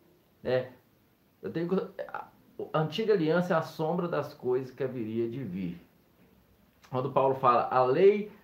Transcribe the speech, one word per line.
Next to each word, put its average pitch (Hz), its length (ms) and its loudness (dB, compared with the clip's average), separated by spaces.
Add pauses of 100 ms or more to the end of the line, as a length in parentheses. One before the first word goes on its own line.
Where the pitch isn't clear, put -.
(420)
né? 127 320 -2 (680)
Eu - 100 -8
tenho 170 180 -4
que, - 380 -4
a - 220 -14 (460)
antiga 202 400 0
aliança 175 400 2
é - 20 4
a 160 60 2
sombra 170 440 -4
das 147 280 -4
coisas 127 360 -2
que - 140 -8
haveria 117 440 -4
de 131 140 -8
vir. 92 380 -6 (1120)
Quando 131 220 -4
Paulo 135 220 2
fala, 120 360 4
"A 127 120 4
lei 196 480 4 (140)